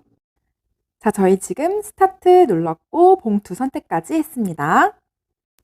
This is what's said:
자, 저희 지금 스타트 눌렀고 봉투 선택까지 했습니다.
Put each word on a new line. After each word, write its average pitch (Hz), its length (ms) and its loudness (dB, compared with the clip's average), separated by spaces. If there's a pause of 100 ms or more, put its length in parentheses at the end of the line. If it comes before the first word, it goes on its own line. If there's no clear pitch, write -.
(1000)
자, - 100 -2
저희 190 280 0
지금 381 440 -6
스타트 359 640 2
눌렀고 202 720 0
봉투 208 380 -6
선택까지 254 600 -6
했습니다. 220 840 -2 (680)